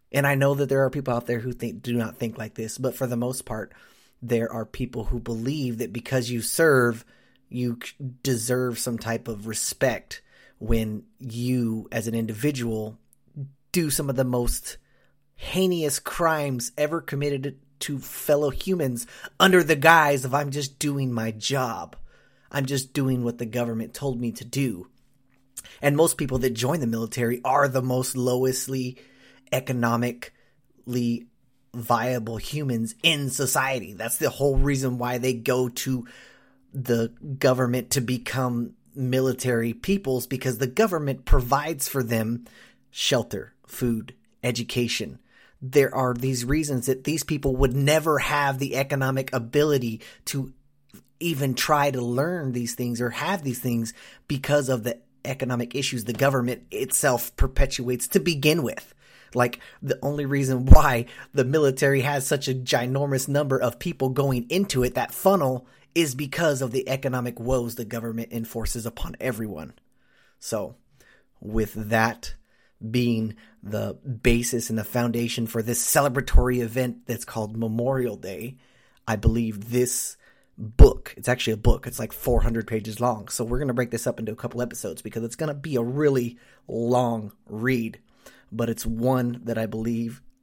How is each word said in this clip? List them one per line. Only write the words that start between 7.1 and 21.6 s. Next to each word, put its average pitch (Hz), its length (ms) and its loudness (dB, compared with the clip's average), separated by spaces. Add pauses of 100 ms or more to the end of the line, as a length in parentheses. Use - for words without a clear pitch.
you 120 340 -4
c-, - 120 -14 (280)
deserve 123 560 -2
some 120 200 -4
type 113 300 -6
of 107 180 -10
respect - 760 -4 (380)
when 113 460 0 (140)
you, 120 720 -2
as 113 160 -4
an 113 80 -4
individual, 113 840 -4 (760)
do 170 160 0
some 139 220 -2
of 123 60 -6
the 131 80 2
most 123 520 -2 (600)
heinous 175 600 0
crimes 147 800 -2
ever 151 240 0
committed 143 580 -4 (200)
to 143 200 -6
fellow 147 520 0
humans 139 560 -2 (320)
under 180 260 8
the 156 100 4
guise 147 520 6
of, 127 80 -2
"I'm 143 160 0
just 139 280 -6
doing 139 320 -2
my 113 200 -2
job. 110 640 -4 (540)